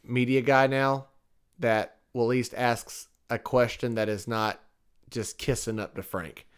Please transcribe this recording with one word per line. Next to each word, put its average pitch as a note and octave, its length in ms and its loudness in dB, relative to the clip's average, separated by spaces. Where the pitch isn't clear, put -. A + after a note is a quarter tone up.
media B2+ 380 2
guy C3+ 260 6
now C3+ 400 0
that A2 400 0
will A#2+ 100 0
at A2+ 40 4
least B2 300 0
asks A#2 500 -2
a A#2 100 -2
question A#2+ 560 0
that G#2+ 140 0
is G#2 180 -4
not A2 320 -2
just - 280 -8
kissing A2+ 420 -4
up - 160 -10
to F#2+ 80 -10
Frank. - 420 -10